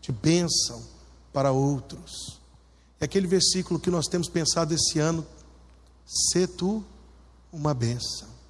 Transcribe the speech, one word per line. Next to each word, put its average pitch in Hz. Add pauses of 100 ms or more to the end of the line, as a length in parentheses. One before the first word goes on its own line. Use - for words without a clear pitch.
de -
bênção 143 (500)
para 135
outros. - (640)
É 156
aquele 196
versículo 180
que -
nós 160
temos 175
pensado 165
esse 156
ano: 160 (800)
"Sê -
tu 196 (640)
uma 151
bênção." 120 (220)